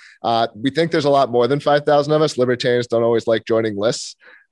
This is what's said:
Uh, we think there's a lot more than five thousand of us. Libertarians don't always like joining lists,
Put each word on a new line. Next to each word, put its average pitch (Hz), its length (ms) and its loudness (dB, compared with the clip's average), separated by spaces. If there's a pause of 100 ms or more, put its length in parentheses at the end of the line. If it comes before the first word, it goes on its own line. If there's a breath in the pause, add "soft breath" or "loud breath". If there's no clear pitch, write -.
(240 loud breath)
Uh, 117 320 0
we 120 160 -4
think 160 200 -2
there's 160 140 0
a 143 60 2
lot 139 180 4
more 120 180 2
than 139 120 0
five 147 260 0
thousand 147 280 2
of 151 100 2
us. 147 160 -2
Libertarians 123 480 0
don't 117 160 0
always 117 240 0
like 110 180 0
joining 113 320 -2
lists, - 380 -4 (360 loud breath)